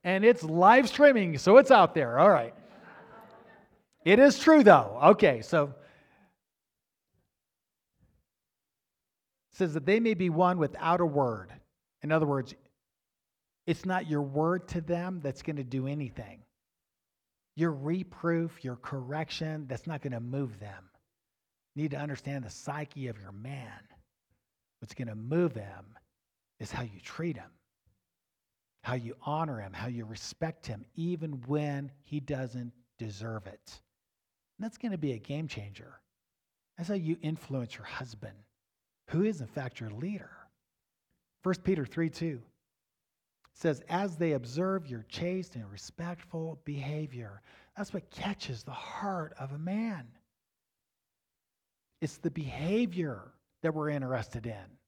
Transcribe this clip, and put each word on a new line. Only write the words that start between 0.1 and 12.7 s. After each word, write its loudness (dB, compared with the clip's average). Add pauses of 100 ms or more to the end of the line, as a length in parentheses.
it's 8
live 8
streaming, 6
so 10
it's 8
out 10
there. 0
All 10
right. 2 (1500)
It 8
is 10
true, 10
though. 10
Okay, 8
so 0 (3750)
it -20
says -2
that -4
they 4
may 0
be 0
won 2
without 0
a 2
word. -2 (500)
In -2
other 2
words, -4 (1120)